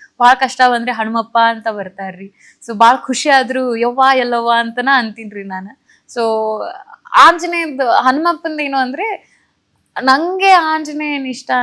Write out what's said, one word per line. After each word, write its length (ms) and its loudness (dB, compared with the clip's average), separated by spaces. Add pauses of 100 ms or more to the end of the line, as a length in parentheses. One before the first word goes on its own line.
(200)
ಬಾಳ್ 160 6
ಕಷ್ಟ 320 -2
ಬಂದ್ರೆ 240 -2
ಹನುಮಪ್ಪ 540 -4
ಅಂತ 220 -2
ಬರ್ತಾರ್ರಿ. 920 -12 (100)
So 80 -6
ಬಾಳ್ 200 6
ಖುಷಿ 320 -4
ಆದ್ರೂ 460 2
ಯವ್ವ 260 0 (140)
ಎಲ್ಲವ್ವ 400 0
ಅಂತನ 380 -2
ಅಂತೀನ್ರಿ 500 -4
ನಾನು. 380 -14 (340)
So 440 -2 (580)
ಆಂಜನೇಯದ್, 640 2
ಹನುಮಪ್ಪಂದ್ 800 0
ಏನು 160 -4
ಅಂದ್ರೆ 580 -6 (680)
ನಂಗೆ 480 0
ಆಂಜನೇಯನ್ 800 0
ಇಷ್ಟ 240 -8 (120)